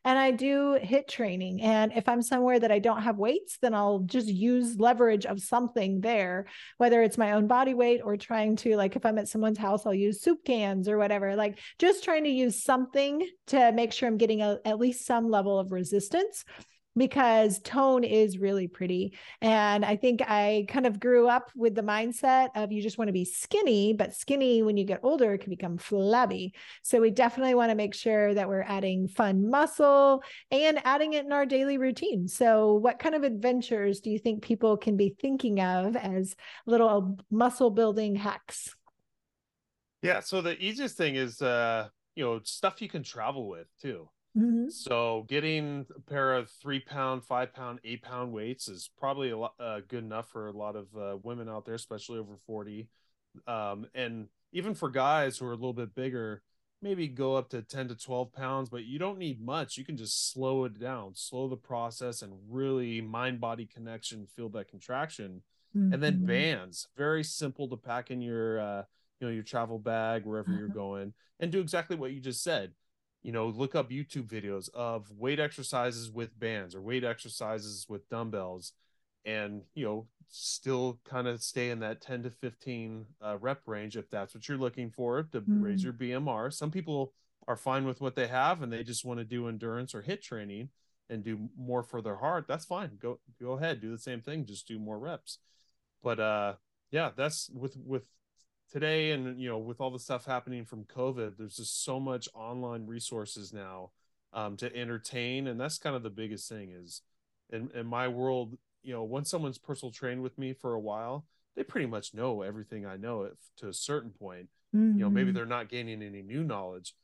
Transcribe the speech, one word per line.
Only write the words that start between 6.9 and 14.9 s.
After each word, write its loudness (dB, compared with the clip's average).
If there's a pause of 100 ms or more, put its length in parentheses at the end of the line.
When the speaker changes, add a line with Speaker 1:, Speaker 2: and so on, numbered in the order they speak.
Speaker 1:
it's 4
my 4
own 6
body 6
weight 6
or 0
trying 2
to, 2
like, 2
if 0
I'm 4
at -2
someone's 2
house, 0
I'll 2
use 2
soup 4
cans 0
or 4
whatever, 2
like, 0 (200)
just 4
trying 2
to 2
use 2
something 2 (200)
to 8
make 2
sure 0
I'm 2
getting 4
a, 2
at 0
least 2